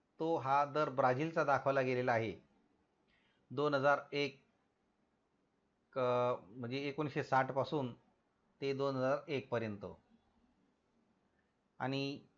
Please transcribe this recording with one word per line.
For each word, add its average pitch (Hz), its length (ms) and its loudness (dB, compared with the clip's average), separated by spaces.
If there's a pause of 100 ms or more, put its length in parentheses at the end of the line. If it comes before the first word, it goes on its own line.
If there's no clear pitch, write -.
(200)
तो 160 180 0
हा 139 280 2
दर 147 240 0
ब्राझीलचा 135 540 2
दाखवला 139 380 2
गेलेला 127 300 0
आहे. 113 360 -2 (1040)
दोन 143 220 0
हजार 139 260 4 (120)
एक, 143 340 -4 (1500)
अ, 135 40 -2 (440)
म्हणजे 120 340 -8
एकोणीसशे 143 460 -4
साठ 131 280 2
पासून 131 420 -2 (680)
ते 139 120 -2
दोन 135 220 -2
हजार 131 220 2 (100)
एक 135 220 -4
पर्यंत. 110 360 -2 (1900)
आणि 139 460 -4 (120)